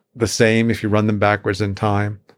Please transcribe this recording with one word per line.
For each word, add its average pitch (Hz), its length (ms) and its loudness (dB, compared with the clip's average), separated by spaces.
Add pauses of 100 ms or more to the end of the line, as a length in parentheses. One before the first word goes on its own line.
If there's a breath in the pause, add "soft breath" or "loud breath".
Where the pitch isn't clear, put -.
(160)
the 117 120 0
same 113 420 2
if 107 140 -4
you 107 60 -2
run 107 180 2
them 107 120 0
backwards 104 420 0
in 101 120 -2
time. 104 460 -2 (180)